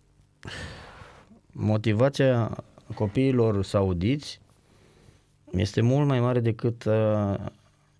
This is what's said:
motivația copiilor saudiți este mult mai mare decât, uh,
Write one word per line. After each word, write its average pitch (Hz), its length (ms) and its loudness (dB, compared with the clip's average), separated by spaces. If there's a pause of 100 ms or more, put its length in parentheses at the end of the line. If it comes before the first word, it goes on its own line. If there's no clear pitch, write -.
(1500)
motivația 113 1120 0 (300)
copiilor 113 680 2
saudiți 98 760 -2 (1080)
este 95 300 -2
mult 135 260 2
mai 131 140 2
mare 123 200 2
decât, 117 440 -2
uh, 107 80 2 (1080)